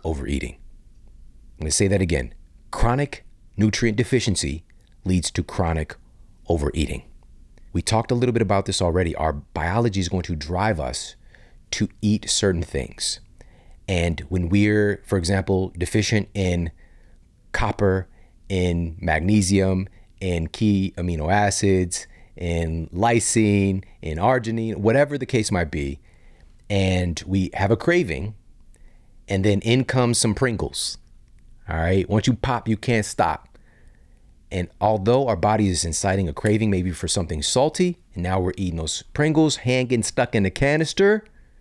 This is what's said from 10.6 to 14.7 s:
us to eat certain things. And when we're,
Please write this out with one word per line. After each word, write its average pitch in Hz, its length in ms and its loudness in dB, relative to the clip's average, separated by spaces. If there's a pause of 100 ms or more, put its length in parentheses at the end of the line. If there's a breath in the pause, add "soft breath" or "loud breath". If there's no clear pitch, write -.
us 64 360 -8 (560 soft breath)
to - 160 -2 (140)
eat 104 280 0
certain 90 340 0
things. - 560 -6 (680 soft breath)
And 87 320 0 (100)
when 87 200 0
we're, 104 560 4